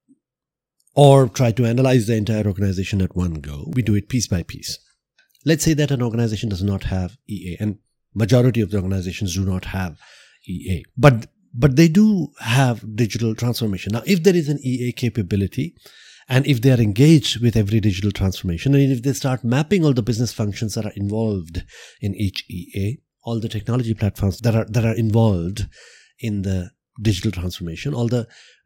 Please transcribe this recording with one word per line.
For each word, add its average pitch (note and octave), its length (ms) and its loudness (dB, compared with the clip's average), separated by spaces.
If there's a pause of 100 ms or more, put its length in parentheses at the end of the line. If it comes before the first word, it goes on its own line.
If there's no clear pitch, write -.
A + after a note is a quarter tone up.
(960)
or C#3 320 8
try A#2 240 0
to A#2+ 140 0
analyze B2 420 2
the A2+ 80 0
entire G#2+ 320 0
organization G2 540 0
at F2+ 160 -2
one F2 180 -2
go. D2 380 -10
We B2 80 -2
do G#2 140 2
it G2+ 160 -2
piece B2+ 160 0
by F2 160 -2
piece. - 360 -12 (680)
Let's D3+ 180 0
say D#3+ 100 4
that C#3+ 160 0
an B2+ 120 -2
organization A2+ 480 -2
does F#2 120 -4
not G2 220 -2
have F#2 320 -4 (100)
E F2+ 320 -10
A, - 40 -8
and G#2+ 160 -4 (360)
majority A#2 460 2
of G2 100 0
the G#2 60 -2
organizations F#2+ 580 -4
do F#2+ 100 -2
not F#2 200 -2
have F#2 340 -8 (480)
E - 240 -10
A, E2+ 140 -4 (120)
but, B2 320 4 (260)
but B2+ 220 2
they E3 120 6
do G#3 400 2 (120)
have A#2 540 0
digital A2+ 400 -2
transformation. A2 600 -4
Now, A#2 120 -6
if F#3 160 0
there F3+ 140 6
is D3+ 140 0
an C#3+ 120 -2
E B2 260 -4
A A#2+ 40 -4
capability, G#2+ 800 -2 (540)
and C3 180 2
if C3+ 140 2
they C3 100 4
are B2 100 4
engaged A#2 640 4
with A#2 140 2
every G#2+ 240 2
digital G2 320 0
transformation, F#2 640 -2
and C#3 180 4
if A#2 100 -2
they C3 120 -2
start B2+ 280 -4
mapping D3+ 420 0
all C#3+ 100 4
the A#2 80 0
business A2+ 300 -2
functions G#2 420 -4
that A2 100 -4
are G#2 100 -8
involved G2+ 720 -4 (380)
in G2+ 120 -4
each G2+ 360 -4
E F2+ 260 -12
A, G2+ 220 -4 (260)
all A#2 160 -4
the A2 80 -6
technology A2+ 460 -4
platforms G2 460 -2
that A2+ 140 0
are, A2+ 120 0
that A2 180 -2
are A2+ 100 0
involved G#2 720 0 (540)
in G#2 220 -4
the F#2 280 -4 (300)
digital G#2 300 0
transformation, F2+ 640 -8
all A#2+ 120 -2
the A#2 220 -2 (380)